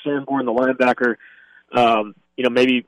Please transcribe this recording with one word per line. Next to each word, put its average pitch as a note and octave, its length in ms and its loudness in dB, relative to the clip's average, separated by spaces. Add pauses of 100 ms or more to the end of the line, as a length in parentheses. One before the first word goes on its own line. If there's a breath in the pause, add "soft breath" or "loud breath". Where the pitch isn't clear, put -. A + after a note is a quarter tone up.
Sanborn, C#3 420 -4
the A#2 60 -2
linebacker, B2+ 640 0 (560 soft breath)
um, A2+ 420 2 (220)
you B2+ 80 -2
know, B2 60 0
maybe, B2+ 380 2